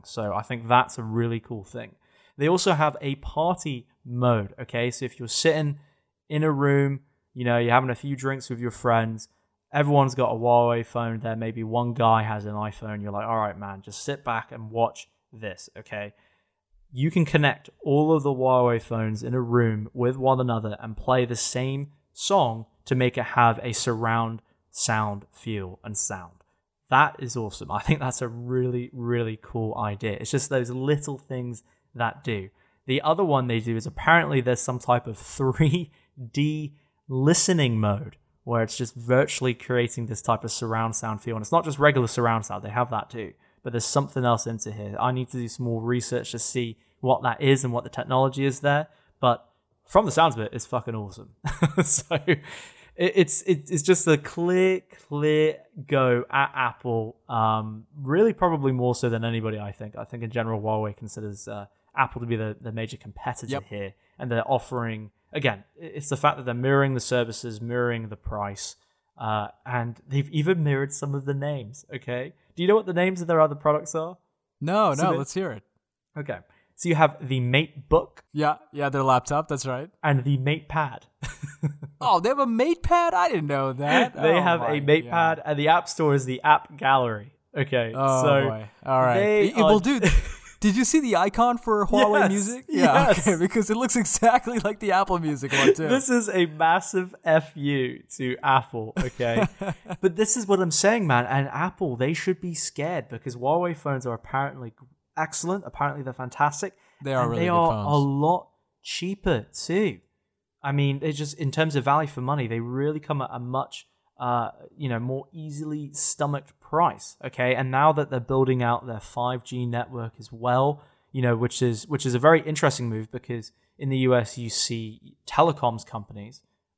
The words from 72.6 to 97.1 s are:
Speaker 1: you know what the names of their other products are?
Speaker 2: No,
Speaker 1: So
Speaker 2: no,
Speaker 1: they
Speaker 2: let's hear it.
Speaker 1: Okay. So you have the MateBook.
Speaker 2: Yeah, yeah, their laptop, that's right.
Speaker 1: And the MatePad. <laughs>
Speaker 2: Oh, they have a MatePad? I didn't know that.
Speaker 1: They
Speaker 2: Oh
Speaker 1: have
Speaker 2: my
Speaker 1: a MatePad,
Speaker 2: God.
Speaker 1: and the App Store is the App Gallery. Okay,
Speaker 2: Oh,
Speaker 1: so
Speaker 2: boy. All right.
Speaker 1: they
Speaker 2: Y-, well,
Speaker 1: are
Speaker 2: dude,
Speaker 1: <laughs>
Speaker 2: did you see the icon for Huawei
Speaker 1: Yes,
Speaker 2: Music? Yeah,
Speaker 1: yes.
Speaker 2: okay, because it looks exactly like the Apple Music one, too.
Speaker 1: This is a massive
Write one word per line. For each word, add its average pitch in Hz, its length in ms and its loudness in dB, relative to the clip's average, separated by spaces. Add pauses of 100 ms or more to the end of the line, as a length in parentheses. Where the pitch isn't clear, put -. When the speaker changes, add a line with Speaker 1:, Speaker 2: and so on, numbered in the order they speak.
Speaker 1:
you 180 60 4
know 202 80 8
what 214 100 -2
the 185 60 -4
names 180 280 0
of 170 80 -8
their 165 120 4
other 151 160 6
products 151 380 0
are? 165 240 -8 (420)
Speaker 2:
No, 185 340 2
Speaker 1:
So 151 100 0
Speaker 2:
no, 185 80 4
Speaker 1:
they 165 60 2
Speaker 2:
let's 139 160 -6
hear 185 180 -4
it. 104 100 -12 (540)
Speaker 1:
Okay. 143 220 -8 (380)
So 170 120 -4
you 165 80 4
have 151 200 6 (120)
the 131 120 0
MateBook. 151 760 2 (140)
Speaker 2:
Yeah, 151 240 0 (160)
yeah, 143 160 -4
their 135 140 0
laptop, 135 460 2
that's 139 180 -4
right. 135 240 -6 (120)
Speaker 1:
And 139 220 2
the 139 140 2
MatePad. 147 640 -4 (200)
<laughs> - 460 -8 (320)
Speaker 2:
Oh, 208 200 4
they 196 80 2
have 277 100 2
a 269 80 2
MatePad? 339 680 2
I 359 160 4
didn't 165 200 0
know 135 240 0
that. 135 420 2
Speaker 1:
They - 60 -10 (140)
Speaker 2:
Oh 180 60 2
Speaker 1:
have 170 200 2
Speaker 2:
my 147 140 -2
Speaker 1:
a 147 60 -2
MatePad, 151 300 2
Speaker 2:
God. 165 340 0
Speaker 1:
and 151 140 -2
the 147 100 0
App 170 200 4
Store 151 260 2
is 135 120 0
the 127 160 -4
App 151 340 4
Gallery. 123 560 0 (240)
Okay, 127 360 0
Speaker 2:
Oh, 135 300 2
Speaker 1:
so 139 260 4
Speaker 2:
boy. 110 200 -6 (180)
All 131 160 2
right. 123 120 4
Speaker 1:
they 208 420 4
Speaker 2:
Y-, 226 60 6
well, 208 160 8
Speaker 1:
are - 20 2
Speaker 2:
dude, 214 280 2 (260)
Speaker 1:
<laughs> - 260 -20
Speaker 2:
did 202 160 4
you 254 80 4
see 320 160 4
the 233 160 2
icon 226 420 2
for 214 280 0
Huawei 208 340 4
Speaker 1:
Yes, 208 100 4
Speaker 2:
Music? 208 380 -4
Yeah, 277 400 4
Speaker 1:
yes. 196 180 2
Speaker 2:
okay, 196 100 4
because 185 320 0
it 214 80 0
looks 247 200 0
exactly 233 640 2
like 214 180 -2
the 208 140 0
Apple 185 260 2
Music 143 340 -4
one, 139 220 6
too. 156 140 -2
Speaker 1:
This 262 200 2
is 240 200 2
a 180 180 2
massive 170 800 0